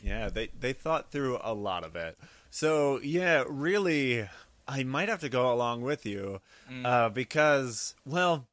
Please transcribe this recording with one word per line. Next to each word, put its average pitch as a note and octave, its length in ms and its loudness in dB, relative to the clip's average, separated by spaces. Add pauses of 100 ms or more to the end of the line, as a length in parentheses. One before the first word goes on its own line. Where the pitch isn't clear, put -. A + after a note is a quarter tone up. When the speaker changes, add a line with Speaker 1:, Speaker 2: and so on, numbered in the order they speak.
Speaker 1:
Yeah, G#2 240 -2
they, A2 200 -4
they B2+ 260 -4
thought - 360 -2
through C3 320 -2
a A2+ 120 -2
lot F#2+ 300 -4
of D#2+ 120 -10
it. E2 200 -6 (340)
So, D3 520 2
yeah, E3 460 2
really, D3 800 0 (400)
I C3+ 160 -2
might C#3+ 240 -2
have G#3 120 -2
to D3+ 80 -4
go B2 240 2
along A#2+ 300 0
with D3 240 -4
you, G2 340 -6 (300)
Speaker 2:
Mm. B2+ 160 -6
Speaker 1:
uh, A#2+ 240 6
because, C3+ 840 0 (120)
well, E3 460 0